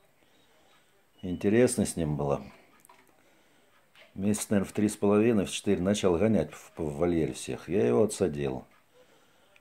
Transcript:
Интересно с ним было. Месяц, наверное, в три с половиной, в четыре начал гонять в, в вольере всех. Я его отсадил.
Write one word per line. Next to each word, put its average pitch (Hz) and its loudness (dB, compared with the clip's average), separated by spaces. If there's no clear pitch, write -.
Интересно 104 2
с - -6
ним 76 -2
было. 71 -2
Месяц, 101 -2
наверное, 98 0
в - -16
три 107 2
с - -6
половиной, 104 2
в - -6
четыре 95 -2
начал 92 2
гонять 98 2
в, - -20
в 73 -6
вольере 82 2
всех. - -10
Я 107 0
его 120 2
отсадил. 73 -2